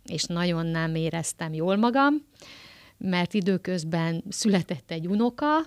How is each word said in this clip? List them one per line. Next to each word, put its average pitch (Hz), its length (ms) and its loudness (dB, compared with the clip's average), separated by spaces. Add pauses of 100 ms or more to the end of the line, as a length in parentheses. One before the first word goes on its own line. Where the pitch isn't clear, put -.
és - 180 -4
nagyon 170 420 0
nem 165 300 -2
éreztem 160 580 -4
jól 165 220 0
magam, 269 500 4 (800)
mert 175 280 0
időközben 170 960 0
született 185 600 0
egy 165 160 -6
unoka, 240 600 0